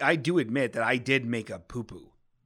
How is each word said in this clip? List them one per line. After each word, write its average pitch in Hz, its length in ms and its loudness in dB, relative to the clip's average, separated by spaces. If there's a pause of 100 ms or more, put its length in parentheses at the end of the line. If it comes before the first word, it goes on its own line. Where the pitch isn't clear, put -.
I 156 140 4
do 160 220 2
admit 123 340 0
that 117 100 -2
I 120 140 2
did 127 280 0
make 117 260 -4
a 92 100 -8
poo-poo, 98 500 -12 (360)